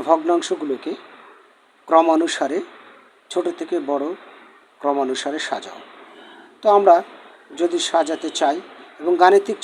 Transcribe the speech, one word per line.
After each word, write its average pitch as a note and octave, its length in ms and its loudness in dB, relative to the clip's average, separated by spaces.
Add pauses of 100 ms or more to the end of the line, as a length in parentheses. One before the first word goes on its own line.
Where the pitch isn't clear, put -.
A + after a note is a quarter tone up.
ভগ্নাংশগুলোকে D#3+ 840 -2 (960)
ক্রমানুসারে, E3 720 2 (720)
ছোট F3 140 -4 (140)
থেকে E3 160 -6 (160)
বড় C#3+ 140 -2 (760)
ক্রমানুসারে C#3+ 680 -4
সাজাও। - 320 -10 (840)
তো - 60 -2 (100)
আমরা - 180 6 (640)
যদি F3 180 0 (120)
সাজাতে D#3 400 -2 (100)
চাই D3+ 180 0 (440)
এবং E3+ 120 0 (100)
গাণিতিক G3 400 4